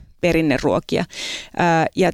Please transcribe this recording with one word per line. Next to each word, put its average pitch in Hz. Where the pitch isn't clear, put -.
perinneruokia. 160
Ää, 165
ja 185